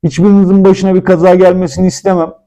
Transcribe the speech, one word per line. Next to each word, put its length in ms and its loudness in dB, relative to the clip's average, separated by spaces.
Hiçbirinizin 600 2
başına 300 0
bir 60 0
kaza 340 2
gelmesini 520 0
istemem. 460 -4